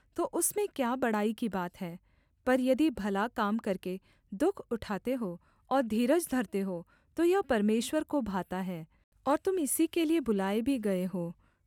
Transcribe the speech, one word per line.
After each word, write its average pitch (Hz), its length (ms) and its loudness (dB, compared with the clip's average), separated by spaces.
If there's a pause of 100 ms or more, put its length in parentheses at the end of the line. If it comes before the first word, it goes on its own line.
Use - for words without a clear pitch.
(160)
तो 339 80 0
उसमें 403 440 0
क्या 247 280 -2
बड़ाई 226 360 0
की 226 160 -4
बात 180 320 -6
है? 175 180 -10 (480)
पर 254 140 4
यदि 262 300 4
भला 202 380 -2
काम 220 300 0
करके 185 420 -6 (340)
दुख 311 360 0
उठाते 233 440 -4
हो 190 260 -6 (300)
और 269 120 4
धीरज 240 480 2
धरते 220 300 -2
हो, 185 280 -6 (280)
तो 330 80 2
यह 370 160 4
परमेश्वर 240 640 2
को 294 160 0
भाता 190 380 -4
है, 180 280 -6 (400)
और 277 100 2
तुम 381 220 0
इसी 320 280 2
के 330 180 0
लिए 330 160 2
बुलाए 202 400 0
भी 269 180 0
गए 196 260 0
हो, 175 320 -4 (300)